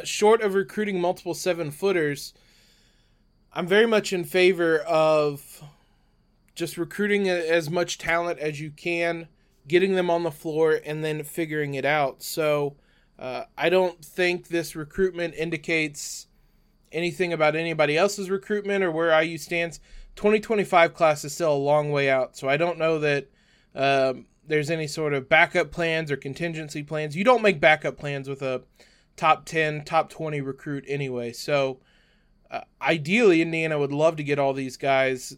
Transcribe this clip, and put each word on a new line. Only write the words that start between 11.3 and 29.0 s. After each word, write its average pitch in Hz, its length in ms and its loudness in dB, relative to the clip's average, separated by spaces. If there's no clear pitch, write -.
it 135 100 -4
out. 143 380 0
So, 147 540 -2
uh, 123 280 -10
I 147 100 0
don't 180 360 2
think 175 420 -2
this 170 300 -6
recruitment 170 580 -4
indicates 156 920 -4
anything 175 400 -2
about 151 220 2
anybody 156 420 0
else's 196 340 0
recruitment 196 520 -2
or 175 80 2
where 160 240 2
I 160 80 6
U 165 160 -4
stands. 170 400 -6
Twenty 214 240 2
twenty-five 185 520 4
class 156 320 2
is 143 80 -10
still 160 200 0
a - 20 2
long 147 380 2
way 139 180 2
out, 131 260 0
so 135 120 -6
I 139 80 4
don't 165 220 0
know 160 200 2
that, 147 300 0
um, 135 500 2
there's 151 260 -2
any 160 180 -4
sort 151 260 -2
of 131 140 -4
backup 160 420 4
plans 160 400 -2
or 139 60 -2
contingency 151 640 -8
plans. 151 320 -6
You 180 80 -4
don't 240 200 6
make 190 180 2
backup 156 360 4
plans 139 320 -8
with 139 140 -10
a 131 220 -4